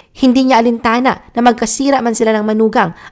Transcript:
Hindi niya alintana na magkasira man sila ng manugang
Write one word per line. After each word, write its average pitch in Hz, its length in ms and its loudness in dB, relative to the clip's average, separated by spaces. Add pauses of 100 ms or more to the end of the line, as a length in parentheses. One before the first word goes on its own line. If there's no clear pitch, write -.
(140)
Hindi 262 320 2
niya 254 160 4
alintana 233 720 -2
na 240 80 -4
magkasira 247 640 0
man 233 80 -2
sila 220 240 0
ng 208 80 -4
manugang 220 480 0 (180)